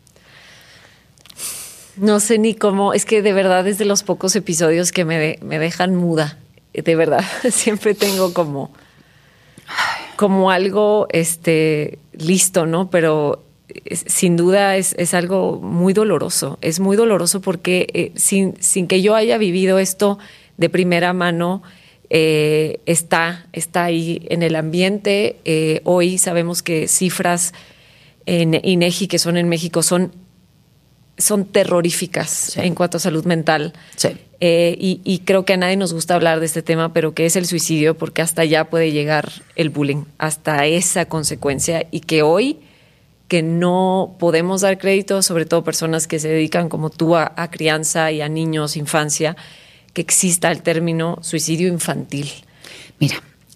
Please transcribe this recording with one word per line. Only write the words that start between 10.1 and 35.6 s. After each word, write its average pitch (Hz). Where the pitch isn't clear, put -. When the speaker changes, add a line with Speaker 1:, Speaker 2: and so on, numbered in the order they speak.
Speaker 1:
como 190
algo, 202
este, 156
listo, 170
¿no? 175
Pero 156
es, -
sin 175
duda 190
es, 190
es 175
algo 180
muy 180
doloroso. 180
Es 165
muy 196
doloroso 202
porque, 180
eh, 170
sin, 196
sin 180
que 190
yo 208
haya 226
vivido 190
esto 202
de 165
primera 175
mano, 175
eh, 156
está, 170
está 175
ahí 165
en 170
el 165
ambiente. 196
Eh, 156
hoy 180
sabemos 170
que 160
cifras 175
en 165
inegi 180
que 175
son 170
en 175
México 170
son, 180
son 202
terroríficas 180
Speaker 2:
Sí. -
Speaker 1:
en 175
cuanto 175
a -
salud 160
mental. 165
Speaker 2:
Sí. -
Speaker 1:
Eh, 170
y, 185
y 185
creo 190
que 196
a 185
nadie 185